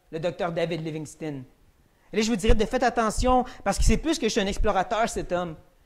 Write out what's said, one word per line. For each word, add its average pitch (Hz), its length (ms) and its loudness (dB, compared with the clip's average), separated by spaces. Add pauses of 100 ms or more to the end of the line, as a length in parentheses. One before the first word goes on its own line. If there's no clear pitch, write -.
(120)
le 156 80 -8
docteur 175 320 -4
David 165 340 -2
Livingstone. 151 580 -8 (680)
Et 180 40 0
là, 220 40 2
je 220 80 0
vous 233 80 2
dirais 202 180 6
de 202 100 4
faites 254 180 -2
attention, 240 600 2 (220)
parce 196 120 -2
que - 60 2
c'est - 140 6
plus 311 220 -2
que 226 80 -2
je - 60 0
suis 233 60 2
un 196 60 2
explorateur, 208 640 0
cet 180 240 -6
homme. 175 240 -4 (280)